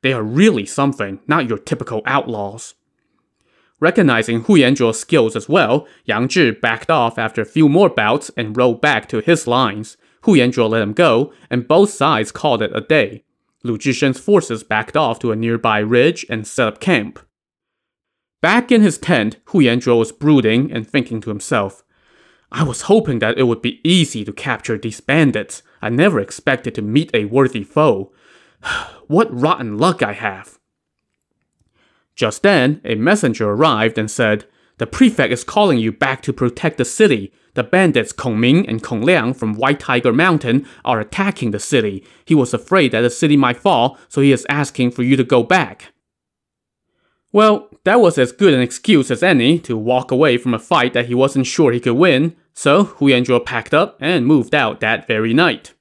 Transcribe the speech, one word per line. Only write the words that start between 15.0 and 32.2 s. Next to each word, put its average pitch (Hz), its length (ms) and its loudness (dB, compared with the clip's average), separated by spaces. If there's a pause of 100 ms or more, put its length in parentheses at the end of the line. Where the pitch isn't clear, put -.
to 117 120 -4
a 107 40 -2
nearby 113 440 -2
ridge 123 500 0
and 110 160 -8
set 120 220 -2
up - 140 -8
camp. 135 380 -2 (1200)
Back 233 300 2
in 226 100 6
his 196 160 2
tent, 110 400 -2 (100)
Hu 196 120 0
Yanzhuo 120 380 2
was 113 140 0
brooding 131 640 2
and 113 120 -8
thinking 120 360 -4
to 113 80 -10
himself, 101 540 -6 (680)
"I 135 120 -4
was 131 200 -6
hoping 196 360 2
that 107 180 -2
it 131 60 2
would 117 180 0
be - 220 -8
easy 160 420 0
to 104 80 -12
capture 117 440 -6
these 110 220 -10
bandits. 135 600 -2 (200)
I 110 80 -6
never 143 300 0
expected 123 560 -6
to 113 60 -6
meet 131 320 -2
a 107 120 0
worthy 120 380 0
foe. 113 480 -2 (500)
<sighs> - 460 -10
What 202 260 0
rotten 123 440 -4
luck 160 260 0
I 104 100 -4
have." 98 460 -10 (1600)
Just - 280 -4